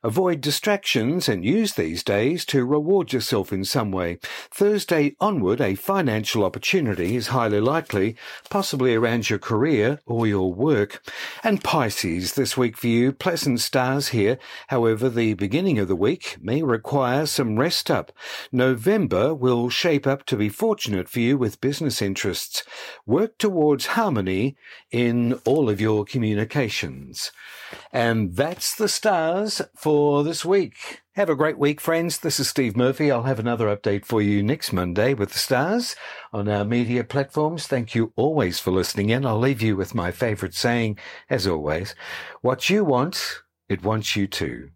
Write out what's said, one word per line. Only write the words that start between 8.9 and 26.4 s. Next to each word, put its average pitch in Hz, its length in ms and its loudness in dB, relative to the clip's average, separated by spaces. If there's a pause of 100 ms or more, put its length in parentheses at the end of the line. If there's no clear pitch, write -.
around 113 360 2
your 104 100 0
career 123 680 2
or 117 220 0
your 92 260 2
work. 113 480 0 (420)
And 202 200 2
Pisces, 98 720 -2
this 131 200 0
week 123 220 0
for 120 100 -2
you, 117 240 4
pleasant 147 480 -2
stars 135 500 0
here. 113 280 2 (300)
However, 117 420 2
the 113 240 2
beginning 113 460 0
of 98 80 0
the 92 80 2
week 107 440 0
may 117 220 -2
require 131 640 0
some 117 320 0
rest 156 320 0
up. 117 220 0 (400)
November 127 800 2
will 123 340 2
shape 143 380 0
up 139 220 0
to 120 100 0
be 107 100 2
fortunate 110 640 -2
for 120 120 -2
you 131 180 2
with 117 200 -2
business 139 440 -2
interests. - 600 -4 (440)
Work 185 320 0
towards 151 480 2
harmony 120 680 0 (360)
in 120 420 2 (100)
all 131 280 2
of 98 100 0
your 107 240 2
communications. 107 1300 -4 (600)